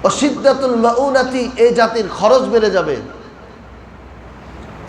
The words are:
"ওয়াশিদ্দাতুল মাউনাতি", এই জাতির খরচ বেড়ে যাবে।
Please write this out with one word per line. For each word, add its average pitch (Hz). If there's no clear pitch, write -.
"ওয়াশিদ্দাতুল 262
মাউনাতি", 254
এই 233
জাতির 226
খরচ 233
বেড়ে 214
যাবে। 160